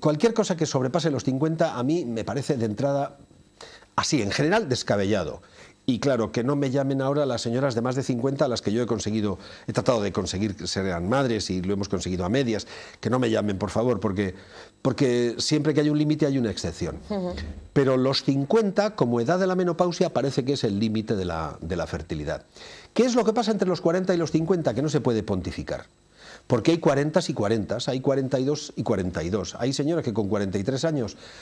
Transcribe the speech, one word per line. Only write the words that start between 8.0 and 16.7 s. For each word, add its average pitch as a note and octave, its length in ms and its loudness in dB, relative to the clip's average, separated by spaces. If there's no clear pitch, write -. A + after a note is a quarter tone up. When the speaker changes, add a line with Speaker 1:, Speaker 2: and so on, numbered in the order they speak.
Speaker 1:
cincuenta C3+ 420 0
a C#3 40 4
las A#2 120 -2
que G2+ 120 0
yo A#2 100 0
he A#2 40 -2
conseguido, G#2 520 -2
he A2 60 -4
tratado A#2 300 2
de G2+ 100 -2
conseguir F#2+ 420 -2
que F2+ 120 -10
sean F2+ 420 -2
madres A#2 400 0
y F#2 140 -2
lo F#2 100 -2
hemos G2+ 160 -2
conseguido F2+ 380 -2
a - 20 0
medias. A2+ 380 0
Que - 80 -4
no A#2+ 100 2
me B2 120 2
llamen, G#2 260 0
por F#2+ 140 -2
favor, A2+ 280 2
porque, G2 360 -2
porque A#2+ 560 2
siempre D3+ 340 0
que C#3 80 2
hay D3+ 80 2
un D3+ 80 2
límite D3+ 300 2
hay C#3 100 2
una A#2 140 2
excepción. F#2+ 480 -4